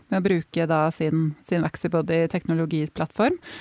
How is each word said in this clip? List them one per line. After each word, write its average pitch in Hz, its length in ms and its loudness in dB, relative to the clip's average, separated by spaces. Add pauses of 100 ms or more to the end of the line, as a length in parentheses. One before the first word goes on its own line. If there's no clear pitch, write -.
med 190 140 0
å - 20 0
bruke 170 400 0
da 156 240 2
sin, 156 460 0 (100)
sin 175 160 0
Vaxibody-teknologiplattform. 165 1700 0 (260)